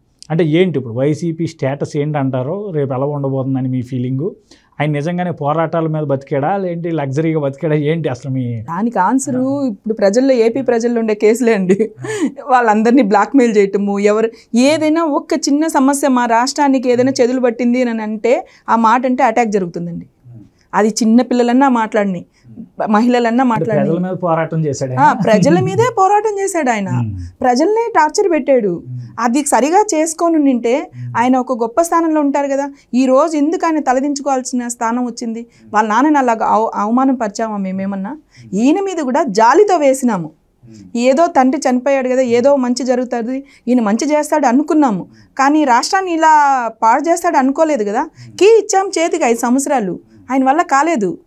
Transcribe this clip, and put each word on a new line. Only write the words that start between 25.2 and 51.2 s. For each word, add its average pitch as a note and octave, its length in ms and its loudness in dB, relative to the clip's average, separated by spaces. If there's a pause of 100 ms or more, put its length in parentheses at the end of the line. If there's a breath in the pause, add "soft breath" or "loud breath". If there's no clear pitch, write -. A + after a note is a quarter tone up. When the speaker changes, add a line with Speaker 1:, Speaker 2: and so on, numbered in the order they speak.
Speaker 2:
ప్రజల A#3 360 4
మీదే G4+ 380 0
పోరాటం G#4 400 2
చేశాడు F4+ 320 -2
ఆయన. G3+ 180 -2
Speaker 1:
ఉమ్. A2+ 300 -4 (220 loud breath)
Speaker 2:
ప్రజల్నే G4 540 0
టార్చర్ E4 360 2
పెట్టాడు. C4 380 2
Speaker 1:
ఉమ్. E3 260 -6 (240 loud breath)
Speaker 2:
అది A#3+ 240 0
సరిగా D4+ 420 2 (100)
చేసుకొని D#4+ 420 0
ఉండింటే C#4 580 0
Speaker 1:
ఉమ్. - 220 -12
Speaker 2:
ఆయన B3+ 200 2
ఒక B3+ 160 -2
గొప్ప A#3 280 -2
స్థానంలో D#4+ 400 0
ఉంటారు C#4+ 280 0
కదా. C#4 180 -2 (280 loud breath)
ఈ B3+ 120 2
రోజు D4 300 2
ఎందుకు D#4 300 0
ఆయన D#4 140 0
తలదించుకోవాల్సిన C4+ 880 -2
స్థానం A#3+ 360 -4
వచ్చింది? A#3 360 -8
Speaker 1:
ఉమ్. - 320 -20
Speaker 2:
వాళ్ళ A3 160 2
నాన్నని C#4 300 2
అలాగా A3+ 280 0
అవ-, G#3 280 0
అవమానం B3 400 0
పరిచామా A3 420 -6
మేమేమన్నా? F#3+ 540 -6
Speaker 1:
ఉమ్. B2 420 -18
Speaker 2:
ఈయన C4+ 280 2
మీద G4 160 -4
కూడా D4 320 -2
జాలితో C#4+ 480 4
వేసినాము. B3+ 500 0
Speaker 1:
ఉమ్. A2 720 -14
Speaker 2:
ఏదో C4 280 4
తండ్రి C4+ 340 2
చనిపోయాడు C4 480 0
కదా, B3+ 140 0
ఏదో B3 340 2
మంచి B3 280 -2
జరుగుతుంది, B3 600 -4 (240 soft breath)
ఈయన B3 120 2
మంచి A3+ 300 0
చేస్తాడు D4+ 360 0
అనుకున్నాము. C4 600 2 (320 soft breath)
కానీ C#4+ 260 2
రాష్ట్రాన్ని E4+ 480 0
ఇలా D#4+ 220 4 (480)
పాడు C4 260 2
చేస్తాడు E4+ 280 0
అనుకోలేదు C#4 480 2
కదా. G#3 180 -2
Speaker 1:
ఉమ్. - 340 -14
Speaker 2:
కీ F4 80 2 (140)
ఇచ్చాం G4 300 0
చేతికి E4+ 360 -2
ఐదు A#3 140 2
సంవత్సరాలు, B3+ 540 -2
Speaker 1:
ఉమ్. - 400 -14
Speaker 2:
ఆయన C4 120 0
వల్ల C#4 180 2
కాలేదు C#4+ 640 0